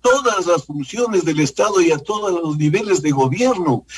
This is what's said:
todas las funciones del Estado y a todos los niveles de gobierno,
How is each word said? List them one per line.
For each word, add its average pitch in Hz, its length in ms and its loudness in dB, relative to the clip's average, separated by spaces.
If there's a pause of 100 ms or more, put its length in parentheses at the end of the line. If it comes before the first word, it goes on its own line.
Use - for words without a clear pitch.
todas 240 460 2
las 170 180 2
funciones 180 600 -2
del 156 160 0
Estado 202 420 0
y 165 100 4
a 151 60 0
todos 202 440 -4
los 151 140 -4
niveles 170 460 0
de 151 80 -2
gobierno, 151 760 0 (140)